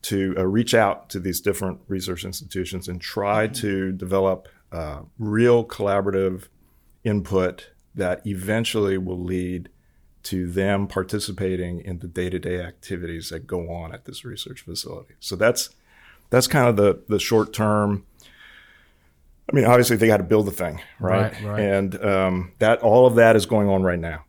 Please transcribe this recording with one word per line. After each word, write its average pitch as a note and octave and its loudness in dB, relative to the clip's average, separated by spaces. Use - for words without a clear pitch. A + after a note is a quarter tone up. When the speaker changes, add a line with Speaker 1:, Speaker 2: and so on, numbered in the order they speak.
Speaker 1:
to, G2 -2
uh, F#2 0
reach A2 0
out G#2+ 2
to G2 -10
these F2 -6
different F#2+ -4
research F#2 -8
institutions F#2 -10
and F2+ -10
try G#2 -2
Speaker 2:
Mm-hmm. A2+ -6
Speaker 1:
to F#2+ -2
develop, F#2+ -2
uh, D2+ -10
real A2+ 4
collaborative F#2+ -2
input F#2+ -2
that F#2 -4
eventually G2+ -2
will F#2 -6
lead F2+ -4
to F2+ -4
them G2 0
participating F#2 -6
in F2 -10
the F2 -14
day-to-day F2+ -6
activities E2+ -8
that D#2 -14
go F2 -6
on E2+ -10
at - -18
this - -16
research A#2 -14
facility. - -14
So - -10
that's, A2 0
that's B2+ 4
kind C3 4
of A2 2
the, G2+ 4
the G#2 0
short G#2+ 0
term. G#2 0
I D3 0
mean, B2+ 6
obviously B2 6
they A2+ 4
gotta G2+ 4
build G#2+ 4
the G2 -2
thing, F2 -6
right? G2 0
Speaker 3:
Right, G#2+ -12
right. G#2 -4
Speaker 1:
And, G2 0
um, F#2 0
that, A2 4
all A#2 8
of A#2 4
that A2+ 8
is G#2 4
going G#2 2
on F#2+ 2
right F2 0
now. E2 -8